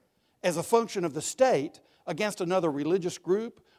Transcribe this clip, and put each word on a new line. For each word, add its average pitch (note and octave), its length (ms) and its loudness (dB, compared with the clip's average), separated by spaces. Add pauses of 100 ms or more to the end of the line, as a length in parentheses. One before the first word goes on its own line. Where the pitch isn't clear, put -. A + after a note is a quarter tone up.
(420)
as F3 140 0
a E3 60 -2
function G#3+ 420 0
of D3 100 -2
the D3+ 80 -6
state F3+ 580 0 (260)
against G3 340 -4
another F3 300 0
religious D#3+ 480 -2
group G#3+ 420 -2 (180)